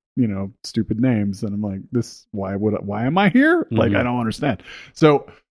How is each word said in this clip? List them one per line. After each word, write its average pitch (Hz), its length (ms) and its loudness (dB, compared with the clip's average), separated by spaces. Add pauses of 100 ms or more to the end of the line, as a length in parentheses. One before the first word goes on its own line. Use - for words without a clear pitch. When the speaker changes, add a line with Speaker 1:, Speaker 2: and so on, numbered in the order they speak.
(160)
Speaker 1:
you 123 120 2
know, 98 240 -4 (120)
stupid 110 380 -4
names, 104 420 0
and 104 100 -4
I'm 104 80 -4
like, 95 200 -6 (100)
"This, - 400 -4
why 98 240 -6
would 104 180 0
I, - 40 -2
why 104 280 -4
am 151 120 0
I 196 120 4
here?" 302 400 2
Like, 117 220 2
Speaker 2:
Mm-hmm. 101 60 2
Speaker 1:
I 120 60 2
don't 123 160 -2
understand. 117 440 -4 (300)
So 147 340 4 (220)